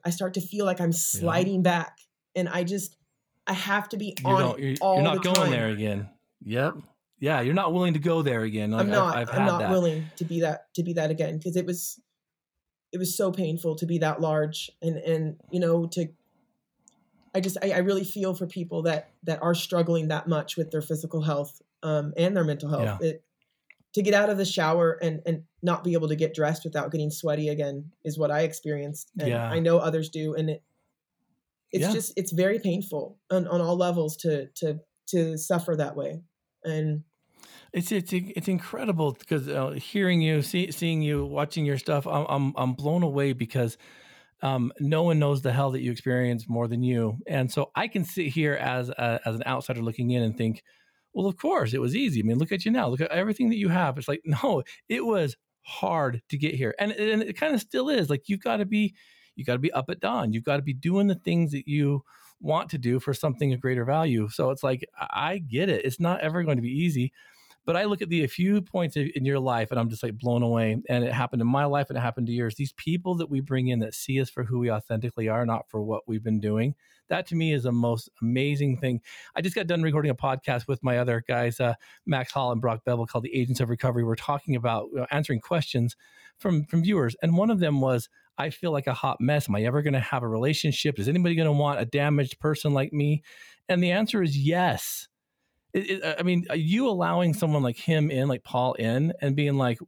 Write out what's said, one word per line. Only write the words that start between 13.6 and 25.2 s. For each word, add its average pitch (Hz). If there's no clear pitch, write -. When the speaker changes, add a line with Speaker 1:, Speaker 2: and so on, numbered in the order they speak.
Speaker 1:
to 165
be 170
that 156
large 156
and, 165
and, 156
you 180
know, 170
to, 170
I 190
just, 185
I, 196
I -
really 190
feel 190
for 175
people 170
that, 160
that 160
are 170
struggling 170
that 151
much 151
with 160
their 156
physical 156
health, 147
um, 151
and 180
their 180
mental 147
health. 135
Speaker 2:
Yeah. 107
Speaker 1:
It, 156
to 208
get 202
out 202
of 202
the 196
shower 165
and, 156